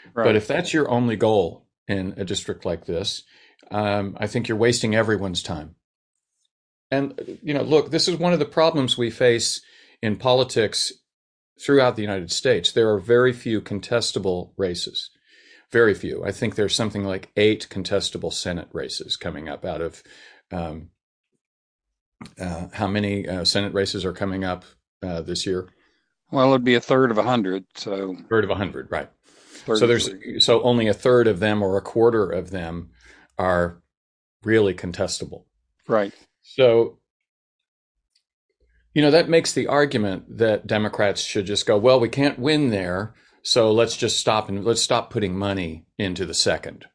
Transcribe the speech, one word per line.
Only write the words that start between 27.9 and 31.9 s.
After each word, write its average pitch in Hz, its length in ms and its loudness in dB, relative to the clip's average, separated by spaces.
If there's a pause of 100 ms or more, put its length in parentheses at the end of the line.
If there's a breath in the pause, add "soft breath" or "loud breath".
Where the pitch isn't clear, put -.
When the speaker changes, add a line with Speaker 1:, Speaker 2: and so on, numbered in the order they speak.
Speaker 2:
Third 110 140 2
of 95 60 -4
a 95 60 0
hundred, 87 360 -6
right. 76 180 -6 (160)
Speaker 1:
Third - 520 -6
Speaker 2:
So 117 80 4
Speaker 1:
of 117 40 4
Speaker 2:
there's, 117 200 2
Speaker 1:
three. - 300 -12
Speaker 2:
so 117 240 4
only 120 240 4
a 104 60 2
third 123 340 4
of 101 120 2
them 104 220 0
or 98 160 0
a 98 40 0
quarter 113 480 2